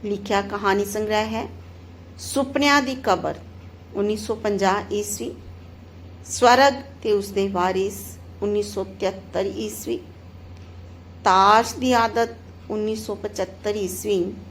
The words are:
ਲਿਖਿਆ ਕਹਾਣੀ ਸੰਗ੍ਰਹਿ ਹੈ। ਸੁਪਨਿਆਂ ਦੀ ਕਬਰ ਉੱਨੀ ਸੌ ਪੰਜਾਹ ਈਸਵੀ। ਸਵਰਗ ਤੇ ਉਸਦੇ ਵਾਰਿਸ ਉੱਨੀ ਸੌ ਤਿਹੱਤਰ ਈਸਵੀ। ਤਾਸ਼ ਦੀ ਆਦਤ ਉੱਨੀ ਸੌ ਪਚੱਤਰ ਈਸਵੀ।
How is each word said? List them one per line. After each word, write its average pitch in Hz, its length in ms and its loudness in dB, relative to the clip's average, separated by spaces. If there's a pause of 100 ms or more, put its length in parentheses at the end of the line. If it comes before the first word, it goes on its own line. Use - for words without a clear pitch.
ਲਿਖਿਆ 202 360 0
ਕਹਾਣੀ 202 440 0
ਸੰਗ੍ਰਹਿ 214 400 0
ਹੈ। 220 220 -4 (720)
ਸੁਪਨਿਆਂ 277 600 2
ਦੀ 262 140 -2
ਕਬਰ 185 400 0 (580)
ਉੱਨੀ 208 240 0
ਸੌ 214 180 -4
ਪੰਜਾਹ 196 580 0
ਈਸਵੀ। 208 380 -4 (920)
ਸਵਰਗ 247 480 8 (300)
ਤੇ 220 80 2
ਉਸਦੇ 202 360 2
ਵਾਰਿਸ 190 460 0 (480)
ਉੱਨੀ 208 220 0
ਸੌ 202 200 -4
ਤਿਹੱਤਰ 196 640 -4
ਈਸਵੀ। 208 540 -6 (1200)
ਤਾਸ਼ 202 520 6
ਦੀ 254 180 2
ਆਦਤ 233 360 2 (400)
ਉੱਨੀ 214 260 -2
ਸੌ 214 200 -8
ਪਚੱਤਰ 208 600 -6
ਈਸਵੀ। 190 580 0 (160)